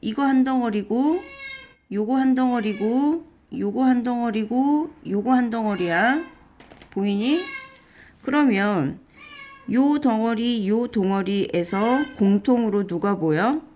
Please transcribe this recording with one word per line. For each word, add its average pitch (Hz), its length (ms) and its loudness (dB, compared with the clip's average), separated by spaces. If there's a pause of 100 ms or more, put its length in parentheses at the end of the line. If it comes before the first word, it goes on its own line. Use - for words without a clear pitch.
이거 220 220 -4
한 269 200 4
덩어리고, 254 760 0 (680)
요거 214 240 -2
한 262 180 2
덩어리고, 247 920 0 (280)
요거 208 280 -2
한 254 180 4
덩어리고, 240 920 0 (140)
요거 202 240 0
한 247 200 2
덩어리야. 214 760 0 (640)
보이니? 208 520 0 (800)
그러면 202 760 2 (720)
요 277 280 2
덩어리, 233 680 0
요 226 200 0
덩어리에서 196 1300 0
공통으로 202 680 2
누가 190 300 -2
보여? 180 440 0 (140)